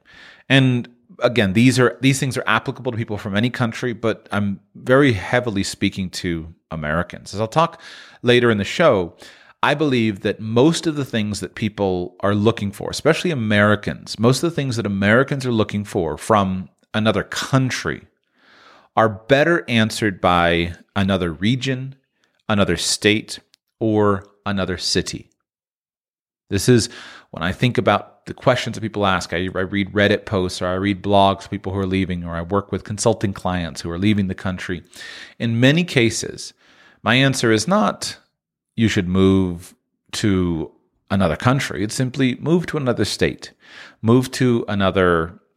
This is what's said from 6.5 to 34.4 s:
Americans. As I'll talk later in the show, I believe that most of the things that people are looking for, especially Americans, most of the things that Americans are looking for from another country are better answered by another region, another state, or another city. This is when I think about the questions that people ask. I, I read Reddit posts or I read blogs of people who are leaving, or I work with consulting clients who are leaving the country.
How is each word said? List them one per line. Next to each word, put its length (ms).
Americans. 640
As 60
I'll 80
talk 340
later 300
in 60
the 80
show, 500
I 100
believe 460
that 200
most 460
of 100
the 80
things 360
that 160
people 640
are 160
looking 360
for, 200
especially 400
Americans, 880
most 240
of 80
the 40
things 200
that 100
Americans 640
are 40
looking 320
for 320
from 540
another 300
country 800
are 140
better 580
answered 540
by 520
another 380
region, 600
another 300
state, 640
or 480
another 320
city. 500
This 180
is 180
when 100
I 100
think 280
about 480
the 80
questions 400
that 60
people 260
ask. 260
I, 220
I 60
read 300
Reddit 340
posts 360
or 60
I 80
read 260
blogs 440
of 40
people 240
who 60
are 80
leaving, 360
or 120
I 80
work 280
with 120
consulting 500
clients 480
who 80
are 80
leaving 300
the 80
country. 480